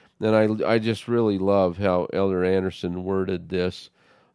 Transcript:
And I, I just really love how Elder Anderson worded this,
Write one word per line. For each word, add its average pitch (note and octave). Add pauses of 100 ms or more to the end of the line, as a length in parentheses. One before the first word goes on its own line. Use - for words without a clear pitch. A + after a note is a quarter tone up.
(200)
And A2
I, G#2+
I A#2
just A2
really A2+
love F#2+
how F#2
Elder F#2+
Anderson F#2
worded F#2
this, F#2 (460)